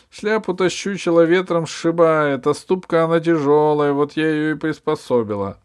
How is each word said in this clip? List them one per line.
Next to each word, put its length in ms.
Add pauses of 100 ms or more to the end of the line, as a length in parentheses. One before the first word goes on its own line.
Шляпу-то 640
щучело 540
ветром 420
сшибает, 800
а 80
ступка 500
она 160
тяжелая, 720
вот 240
я 140
ее 240
и 40
приспособила». 1080